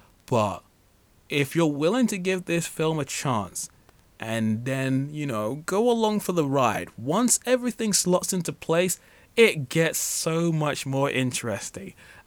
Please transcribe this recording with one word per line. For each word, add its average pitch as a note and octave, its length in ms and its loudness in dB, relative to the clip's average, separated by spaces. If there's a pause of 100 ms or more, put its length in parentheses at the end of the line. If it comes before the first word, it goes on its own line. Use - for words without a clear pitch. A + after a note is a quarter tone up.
(260)
But G#2 380 0 (640)
if C#3+ 260 -2
you're E3 100 4
willing E3 420 2
to G3+ 100 -4
give F#3 260 -2
this E3+ 220 -2
film D#3+ 320 -2
a C#3+ 60 -2
chance - 640 -4 (480)
and A2+ 480 0
then, C3 460 0
you D3+ 120 -6
know, B2 400 -4
go A3+ 260 2
along G#3+ 300 2
for F#3+ 120 -4
the E3 120 2
ride, A#2+ 540 0
once F#3 480 2
everything A#3+ 460 0
slots - 400 0
into E3+ 200 -2
place, F3 460 0 (380)
it D#3 320 6
gets D#3+ 300 0
so E3 540 -2
much D3+ 320 0
more C3+ 240 0
interesting. A#2 840 -4 (320)